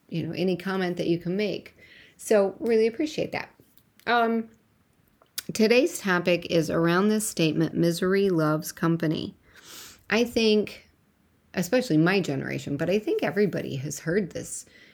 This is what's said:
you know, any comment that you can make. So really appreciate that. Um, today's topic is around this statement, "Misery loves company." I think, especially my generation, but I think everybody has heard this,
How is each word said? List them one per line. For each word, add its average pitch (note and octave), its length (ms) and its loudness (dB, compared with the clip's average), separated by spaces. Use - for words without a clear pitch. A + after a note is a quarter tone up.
you E3 120 -4
know, D#3+ 120 -6
any F3+ 220 0
comment F3+ 420 -4
that F3 100 -2
you E3 100 2
can F3 180 -4
make. G3+ 400 -6
So G3 420 2
really A3+ 280 2
appreciate A3+ 440 -4
that. - 180 -8
Um, A3+ 440 2
today's A#3+ 460 4
topic F3 520 0
is D#3+ 180 2
around E3+ 400 2
this G#3+ 180 0
statement, D#3+ 460 0
"Misery F#3 560 2
loves D#3 420 0
company." E3 640 -2
I A3+ 140 2
think, A3 640 0
especially F#3 440 0
my F3+ 220 4
generation, C3+ 580 -4
but E3 120 -2
I G3+ 100 2
think A4 240 -2
everybody F3 540 0
has D3 220 -8
heard E3+ 320 -2
this, - 340 -10